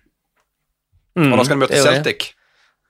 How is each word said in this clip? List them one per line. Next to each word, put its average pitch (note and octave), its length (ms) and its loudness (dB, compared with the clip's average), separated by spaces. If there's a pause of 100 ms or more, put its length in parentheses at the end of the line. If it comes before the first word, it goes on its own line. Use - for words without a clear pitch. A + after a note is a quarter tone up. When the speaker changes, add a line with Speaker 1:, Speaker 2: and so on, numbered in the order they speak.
(1160)
Speaker 1:
Mm, D3+ 180 2
Speaker 2:
Og B2 40 2
da B2+ 60 4
skal C#3 160 -2
de C3+ 60 0
møte B2 40 0
Speaker 1:
det C#3+ 140 0
gjør B2+ 80 4
de. C#3 120 0
Speaker 2:
Celtic. - 300 -8 (560)